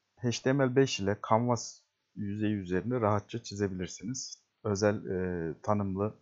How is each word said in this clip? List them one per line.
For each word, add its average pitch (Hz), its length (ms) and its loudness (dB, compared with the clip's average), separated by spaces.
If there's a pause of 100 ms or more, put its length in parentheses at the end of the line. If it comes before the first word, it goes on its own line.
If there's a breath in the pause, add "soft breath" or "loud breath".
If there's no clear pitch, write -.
(160)
H - 260 -2
T 131 100 2
M 139 120 2
L 123 120 0
beş 135 240 4
ile 98 200 0
kanvas 120 600 0 (360)
yüzeyi 104 380 -2
üzerinde 95 460 -2
rahatça 107 420 0
çizebilirsiniz. 98 1000 -6 (220)
Özel, 104 420 2
e, 90 560 -2
tanımlı 104 600 0